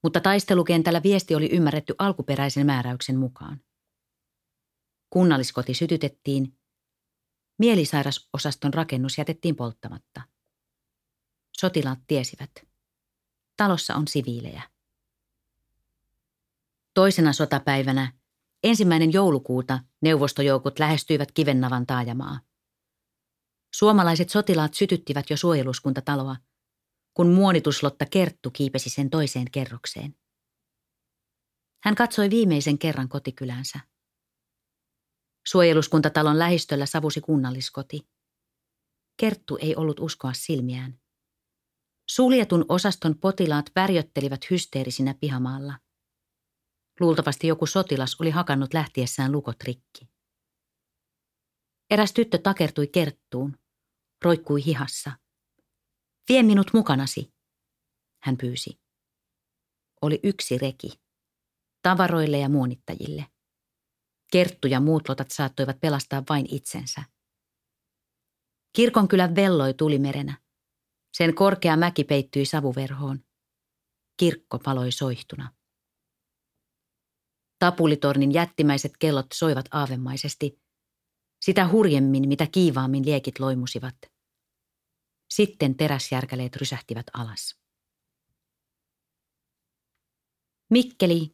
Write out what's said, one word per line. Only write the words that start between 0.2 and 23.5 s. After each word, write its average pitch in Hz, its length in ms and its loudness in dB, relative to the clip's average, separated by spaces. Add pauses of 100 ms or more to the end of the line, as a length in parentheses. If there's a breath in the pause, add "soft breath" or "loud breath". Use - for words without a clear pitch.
taistelukentällä 175 800 2
viesti 190 320 2
oli 151 160 0
ymmärretty 151 460 0
alkuperäisen 139 680 -2
määräyksen 127 520 -2
mukaan. 131 460 -8 (1500)
Kunnalliskoti 135 640 2
sytytettiin. 139 840 -2 (1000)
Mielisairasosaston 143 1120 0
rakennus 135 440 -4
jätettiin 156 380 -4
polttamatta. - 640 -12 (1400)
Sotilaat 135 500 -2
tiesivät. 139 440 -4 (1040)
Talossa 196 380 0
on 151 120 -2
siviilejä. 120 600 -8 (2250)
Toisena 190 400 4
sotapäivänä, 135 800 0 (500)
ensimmäinen 170 500 4
joulukuuta, 131 680 0 (220)
neuvostojoukot 143 760 0
lähestyivät 151 520 0
Kivennavan 127 540 0
taajamaa. 123 540 -4 (1400)